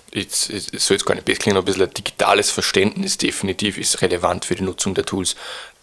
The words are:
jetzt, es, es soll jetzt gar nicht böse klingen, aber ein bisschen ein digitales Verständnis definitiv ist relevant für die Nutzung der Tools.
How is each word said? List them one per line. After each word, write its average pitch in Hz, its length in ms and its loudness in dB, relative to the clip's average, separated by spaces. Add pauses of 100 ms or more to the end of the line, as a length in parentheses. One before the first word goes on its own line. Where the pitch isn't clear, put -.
(140)
jetzt, - 360 -4
es, 98 220 -8
es - 140 -2
soll 98 100 6
jetzt - 100 -2
gar 98 100 2
nicht - 100 -10
böse - 140 2
klingen, 101 180 4
aber 92 80 2
ein 98 80 2
bisschen 92 140 4
ein - 60 -10
digitales 101 580 2
Verständnis - 680 0
definitiv - 600 -2
ist - 240 -2
relevant 90 440 0
für 90 100 0
die 95 80 -4
Nutzung 95 320 -2
der - 100 -2
Tools. 95 300 -2 (460)